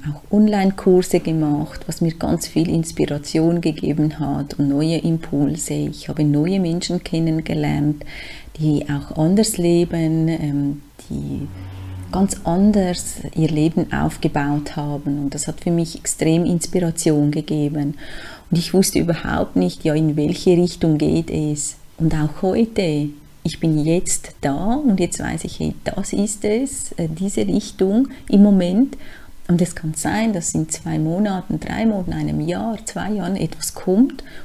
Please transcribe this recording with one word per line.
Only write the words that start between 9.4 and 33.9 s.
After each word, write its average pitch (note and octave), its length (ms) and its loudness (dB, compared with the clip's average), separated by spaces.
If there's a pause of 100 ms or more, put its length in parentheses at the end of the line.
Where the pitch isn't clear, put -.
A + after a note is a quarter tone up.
leben, E3+ 680 2
ähm, C#3+ 540 -2 (280)
die C#3+ 380 -6 (640)
ganz G3 320 0
anders F#3+ 720 2 (200)
ihr D#3+ 140 4
Leben D#3+ 420 2
aufgebaut D3 840 0
haben. C#3+ 480 -4
Und C#3 100 -4
das D3 140 -6
hat - 140 -8
für F3 100 0
mich E3+ 240 0
extrem E3 500 2
Inspiration E3 840 2
gegeben. D3 640 -2 (560)
Und E3 60 2
ich E3+ 160 -2
wusste F#3 260 4
überhaupt - 560 -2
nicht, F3+ 280 0
ja, D#3 120 2
in D#3 200 2
welche D#3+ 360 2
Richtung E3+ 480 4
geht D#3+ 320 2
es. D3+ 460 -2 (200)
Und D#3+ 160 2
auch D3+ 280 0
heute, F#3+ 680 0 (340)
ich - 160 -4
bin D#3 240 2
jetzt - 580 0
da E3 340 0
und C4 240 2
jetzt F3 200 -2
weiß - 260 -4
ich, - 140 -8
hey, D#3 140 -2 (100)
das - 300 -4
ist - 320 -2
es, A3+ 480 -2
äh, E3+ 140 -2
diese G3 400 -2
Richtung G3 600 2 (200)
im G3+ 140 8
Moment. G3 540 4 (500)
Und F3 140 4
es F3 140 0
kann D#3 200 -4
sein, A3 360 0
dass F3 220 -4
in D#3 160 -2
zwei D#3+ 300 -4
Monaten, F3 600 0
drei - 260 -4
Monaten, F#3 280 0
einem D3+ 260 -2
Jahr, F#3+ 460 -4
zwei F3+ 260 -6
Jahren F#3+ 240 -2
etwas - 380 -4
kommt A3 500 2 (220)